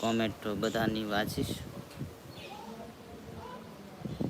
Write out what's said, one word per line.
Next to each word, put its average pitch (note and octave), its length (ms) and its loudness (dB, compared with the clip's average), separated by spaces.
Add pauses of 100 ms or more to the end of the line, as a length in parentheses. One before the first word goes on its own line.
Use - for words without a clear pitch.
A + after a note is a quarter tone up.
કોમેન્ટ A2+ 480 4
બધાની A2 560 4
વાંચીશ. G#2 420 2 (2750)